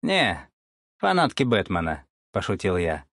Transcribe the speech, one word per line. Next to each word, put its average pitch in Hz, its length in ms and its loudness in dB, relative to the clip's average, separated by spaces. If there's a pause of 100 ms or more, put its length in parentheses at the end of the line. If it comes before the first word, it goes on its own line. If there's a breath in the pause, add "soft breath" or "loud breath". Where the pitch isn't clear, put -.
"Не, 175 460 0 (500)
фанатки 175 440 2
Бэтмена", — 87 640 0 (260)
пошутил 95 440 -2
я. 80 360 -2